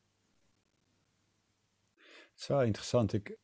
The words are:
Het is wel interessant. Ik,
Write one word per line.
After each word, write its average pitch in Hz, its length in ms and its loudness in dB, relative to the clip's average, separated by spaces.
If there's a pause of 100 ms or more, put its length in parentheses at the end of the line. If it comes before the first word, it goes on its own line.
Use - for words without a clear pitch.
(2250)
Het - 80 -20
is - 80 -14
wel 139 160 2
interessant. 113 500 0
Ik, 113 300 -6